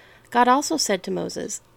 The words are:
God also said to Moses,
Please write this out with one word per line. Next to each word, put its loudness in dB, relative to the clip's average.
God 4
also 2
said -2
to -8
Moses, -8